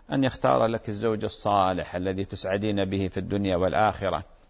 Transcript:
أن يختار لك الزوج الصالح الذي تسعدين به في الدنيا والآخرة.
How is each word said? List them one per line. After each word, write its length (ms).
أن 120
يختار 420
لك 240
الزوج 340
الصالح 720
الذي 300
تسعدين 600
به 220
في 120
الدنيا 360
والآخرة. 680